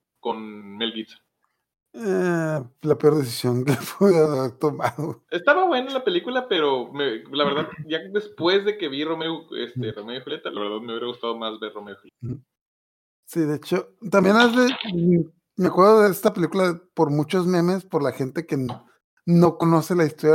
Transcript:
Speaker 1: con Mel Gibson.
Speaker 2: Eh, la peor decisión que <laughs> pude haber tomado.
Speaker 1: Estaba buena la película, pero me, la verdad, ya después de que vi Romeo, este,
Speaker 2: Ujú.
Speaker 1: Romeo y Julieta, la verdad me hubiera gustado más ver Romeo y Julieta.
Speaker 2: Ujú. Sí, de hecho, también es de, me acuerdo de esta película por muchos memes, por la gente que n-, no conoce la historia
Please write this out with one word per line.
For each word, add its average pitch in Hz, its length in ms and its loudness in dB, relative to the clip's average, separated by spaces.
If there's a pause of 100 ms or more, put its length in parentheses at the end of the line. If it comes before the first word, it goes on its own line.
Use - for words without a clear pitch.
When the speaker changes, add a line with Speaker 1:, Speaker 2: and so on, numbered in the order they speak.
(200)
Speaker 1:
con 107 580 -10
Mel 113 140 -4
Gibson. - 280 -12 (760)
Speaker 2:
Eh, 180 680 -2 (220)
la 151 160 2
peor 151 180 6
decisión 123 480 -2
que 143 80 2
<laughs> - 260 -6
pude 190 200 6
haber 135 400 2
tomado. 147 720 -4
Speaker 1:
Estaba 294 360 2
buena 262 260 -2
la 262 120 -4
película, 202 440 -2
pero 139 440 0
me, 135 300 -4 (100)
la 143 120 0
verdad, 143 240 -2 (180)
ya 160 120 -4 (140)
después 202 520 -2
de 208 140 -4
que 156 100 -6
vi 139 160 -6
Romeo, 160 420 -6 (100)
este, 120 340 -8
Speaker 2:
Ujú. 104 100 -12
Speaker 1:
Romeo 117 180 -12
y 139 40 -16
Julieta, - 280 -10
la 104 100 -8
verdad 104 200 -6
me 117 120 -12
hubiera 117 140 -6
gustado 120 300 -6
más 110 240 -10
ver 107 120 -10
Romeo 104 220 -16
y - 40 -20
Julieta. - 240 -20
Speaker 2:
Ujú. - 220 -10 (840)
Sí, - 140 -6
de 151 160 -2
hecho, - 340 -6 (200)
también 196 280 4
es 240 180 4
de, 247 180 4 (840)
me 180 120 2
acuerdo 208 360 6
de 202 60 6
esta 190 220 0
película 175 480 -2 (140)
por 156 160 2
muchos 151 360 0
memes, 180 380 0
por 156 180 -2
la 131 100 -2
gente 143 340 -6
que - 80 -4
n-, 131 140 -2 (580)
no 170 320 6
conoce 165 360 2
la 170 120 2
historia 151 280 0